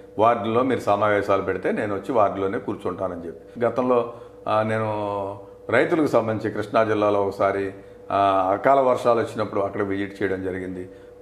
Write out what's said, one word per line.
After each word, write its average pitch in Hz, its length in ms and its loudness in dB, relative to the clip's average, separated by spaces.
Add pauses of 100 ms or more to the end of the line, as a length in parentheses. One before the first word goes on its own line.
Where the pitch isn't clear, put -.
(180)
వార్డుల్లో 113 460 2
మీరు 131 160 0
సమావేశాలు 101 640 2
పెడితే 92 300 -4
నేను 110 240 -4
వచ్చి 98 160 -6
వార్డులోనే 98 460 2
కూర్చుంటానని 90 680 -6
చెప్పి. - 380 -6
గతంలో, 123 480 0 (340)
ఆ, 107 160 2
నేను 110 260 -2 (800)
రైతులకు 151 380 2
సంబంధించి 110 460 0
కృష్ణా 107 300 0
జిల్లాలో 104 420 2
ఒకసారి, 98 480 0 (380)
ఆ, 95 420 4
అకాల 131 260 4
వర్షాలు 123 400 2
వచ్చినప్పుడు 107 420 -2
అక్కడ 98 200 -2
విజిట్ 98 420 -4
చేయడం 92 200 -2
జరిగింది. 92 460 -6 (320)